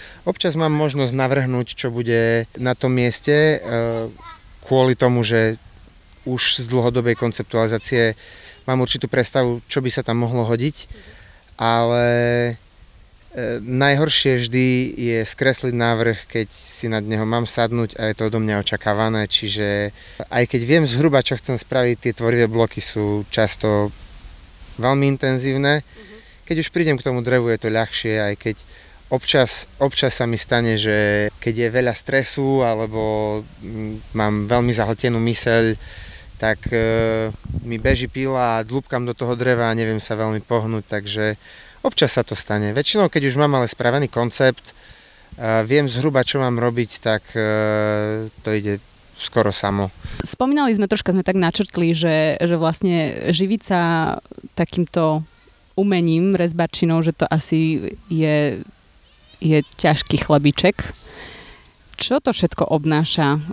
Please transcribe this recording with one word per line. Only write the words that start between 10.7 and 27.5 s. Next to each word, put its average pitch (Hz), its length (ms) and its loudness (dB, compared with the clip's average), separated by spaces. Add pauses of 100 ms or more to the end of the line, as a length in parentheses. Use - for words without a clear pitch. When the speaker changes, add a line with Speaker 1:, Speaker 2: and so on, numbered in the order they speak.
Speaker 1:
ale, 117 480 2 (440)
e, - 1080 -12
najhoršie 135 800 2
vždy 123 240 2 (300)
je 117 260 -2
skresliť 127 540 -2
návrh, 117 500 2
keď 110 240 -4
si - 380 -10
nad 110 160 -2
neho 110 240 -2
mám 117 160 0
sadnúť 117 560 -2
a 110 100 0
je 107 60 -4
to 110 160 -2
odo 113 80 0
mňa 104 240 0
očakávané, 107 640 0
čiže 104 640 -2 (400)
aj 123 160 2
keď 123 160 -2
viem 156 240 4
zhruba, 135 340 4
čo 127 140 -4
chcem 123 240 -6
spraviť, 123 400 0
tie 120 160 -2
tvorivé 117 320 2
bloky 113 320 0
sú 104 480 -4
často 107 640 0 (880)
veľmi 135 300 2
intenzívne. 135 720 0
Speaker 2:
Mhm. - 260 -18 (400)
Speaker 1:
Keď 165 160 -4
už - 80 -8
prídem 156 260 2
k 123 100 -10
tomu 123 180 0
drevu, 123 260 2